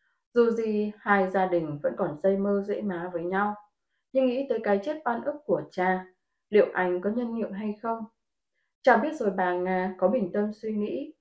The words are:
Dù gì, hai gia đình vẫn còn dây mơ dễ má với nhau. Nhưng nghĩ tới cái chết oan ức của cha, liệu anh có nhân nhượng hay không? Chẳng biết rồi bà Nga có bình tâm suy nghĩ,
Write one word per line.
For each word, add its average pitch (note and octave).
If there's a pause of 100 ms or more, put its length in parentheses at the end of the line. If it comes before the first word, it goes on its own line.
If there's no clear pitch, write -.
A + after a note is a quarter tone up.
(340)
Dù A#3
gì, G#3+
hai G3
gia F#3+
đình D#3+
vẫn F3
còn D#3
dây G3
mơ G3+
dễ G#3
má F3+
với E3+
nhau. G3 (580)
Nhưng C4
nghĩ B3+
tới A3+
cái G3+
chết D4+
oan A#3
ức D4
của D#3
cha, F#3 (420)
liệu G#3+
anh F3+
có G3+
nhân A#3
nhượng G#3
hay G#3
không? A3+ (800)
Chẳng A3
biết D4+
rồi G#3+
bà F#3
Nga F#3
có F#3
bình G#3
tâm G#3
suy A3
nghĩ, A#3